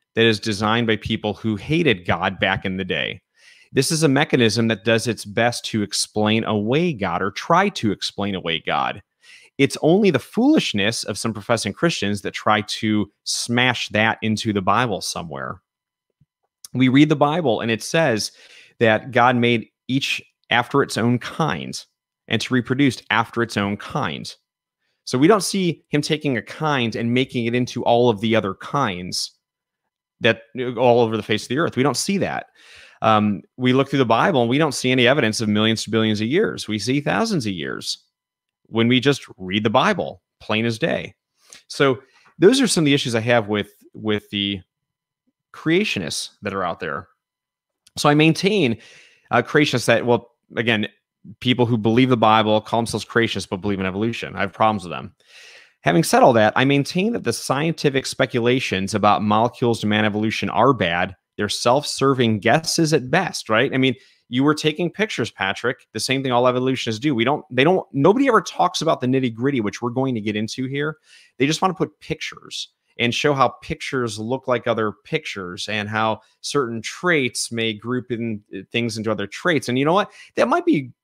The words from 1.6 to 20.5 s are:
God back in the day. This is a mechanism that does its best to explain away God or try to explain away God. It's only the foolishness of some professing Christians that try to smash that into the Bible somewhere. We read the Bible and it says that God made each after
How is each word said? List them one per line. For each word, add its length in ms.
God 340
back 240
in 140
the 80
day. 360
This 200
is 120
a 40
mechanism 600
that 180
does 220
its 180
best 400
to 160
explain 600
away 500
God 300
or 80
try 380
to 220
explain 440
away 280
God. 380
It's 240
only 300
the 80
foolishness 840
of 140
some 160
professing 400
Christians 480
that 100
try 300
to 500
smash 680
that 320
into 320
the 80
Bible 400
somewhere. 580
We 140
read 220
the 60
Bible 460
and 100
it 100
says 500
that 320
God 240
made 340
each 340
after 320